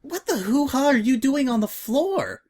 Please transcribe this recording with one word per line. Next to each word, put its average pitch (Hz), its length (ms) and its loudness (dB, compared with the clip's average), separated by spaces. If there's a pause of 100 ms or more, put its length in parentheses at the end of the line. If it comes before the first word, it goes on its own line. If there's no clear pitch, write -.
What 339 260 -8
the 339 120 -2
hoo-ha 262 480 0
are 285 100 4
you 240 220 2
doing 269 320 0
on 233 100 2
the 214 80 0
floor? 269 800 -2